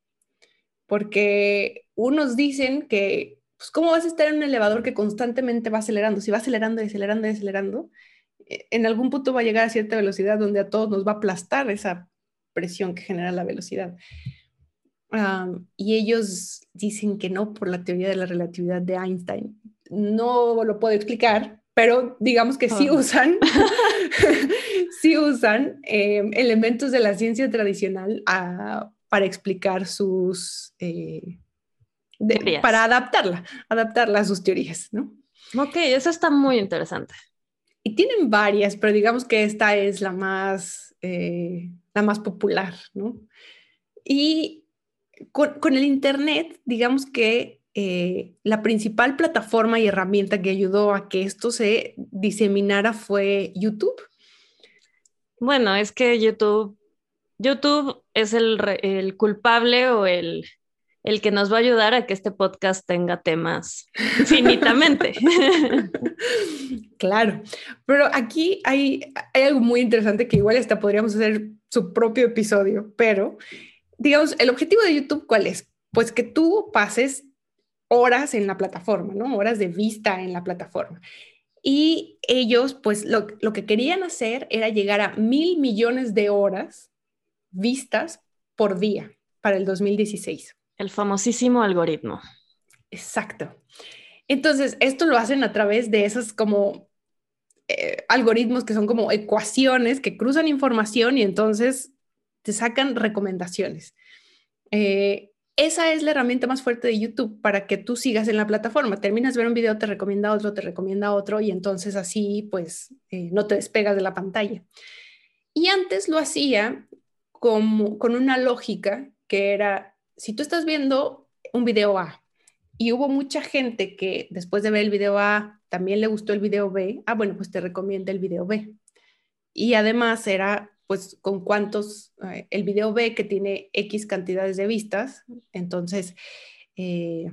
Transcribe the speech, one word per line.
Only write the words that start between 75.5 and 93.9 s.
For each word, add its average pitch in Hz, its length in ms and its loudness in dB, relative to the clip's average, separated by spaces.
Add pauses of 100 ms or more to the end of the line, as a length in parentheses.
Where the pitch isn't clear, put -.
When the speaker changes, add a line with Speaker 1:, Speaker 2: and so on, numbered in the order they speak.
Speaker 1:
Pues 226 200 2
que 240 120 -2
tú 330 500 2
pases 233 520 0 (640)
horas 247 460 4
en 202 140 0
la 185 100 -4
plataforma, 190 560 -4
¿no? 233 240 -4
Horas 214 220 0
de 190 80 0
vista 202 560 -2
en 185 100 -8
la 175 100 -8
plataforma. 175 560 -8 (600)
Y 302 560 0 (100)
ellos, 247 460 2
pues, 208 320 -2
lo, 208 220 0 (140)
lo 214 120 -2
que 202 120 -8
querían 269 360 0
hacer 254 480 -6
era 220 200 0
llegar 208 300 0
a 190 180 0
mil 294 420 2
millones 233 560 0
de 208 160 2
horas 202 580 -2 (640)
vistas 240 720 -4 (340)
por 196 240 0
día 208 320 -2 (300)
para 202 160 2
el 190 80 -2
dos 190 160 -2
mil 202 160 0
dieciséis. 208 580 -6 (220)
Speaker 2:
El 196 120 -8
famosísimo 226 720 0
algoritmo. 165 600 -2 (680)
Speaker 1:
Exacto. - 680 -10 (720)